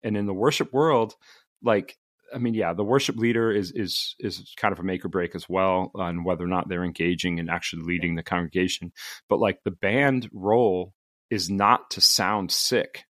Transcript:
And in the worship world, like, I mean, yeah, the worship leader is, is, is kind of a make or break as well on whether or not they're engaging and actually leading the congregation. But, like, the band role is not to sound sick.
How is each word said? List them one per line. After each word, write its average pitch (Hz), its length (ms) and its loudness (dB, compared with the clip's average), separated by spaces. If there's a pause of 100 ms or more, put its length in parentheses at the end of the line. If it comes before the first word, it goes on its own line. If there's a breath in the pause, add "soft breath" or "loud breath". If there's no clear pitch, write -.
And 104 140 -2
in 101 80 0
the 98 80 -2
worship 123 400 0
world, 131 420 2 (480 soft breath)
like, 107 340 2 (360)
I 131 40 -8
mean, 120 160 0
yeah, 90 200 0
the 98 100 -2
worship 131 320 2
leader 113 340 2
is, 101 220 0
is, - 480 -4
is - 380 -8
kind 101 160 2
of 87 60 -8
a 87 40 -8
make 92 220 -4
or 92 40 -4
break 87 260 -2
as 85 120 -10
well 92 480 2
on 87 300 -4
whether 87 180 -2
or 87 40 -2
not 90 200 0
they're 90 160 -4
engaging 85 560 -2
and 82 100 -6
actually 85 340 -6
leading 85 320 -2
the 82 80 -6
congregation. 90 680 -2 (380 loud breath)
But, 101 100 2
like, 98 240 0
the 98 80 -4
band 120 640 0
role 98 600 2 (360)
is 92 200 -4
not 101 420 2
to 95 100 -2
sound 98 500 2
sick. - 540 -2 (100)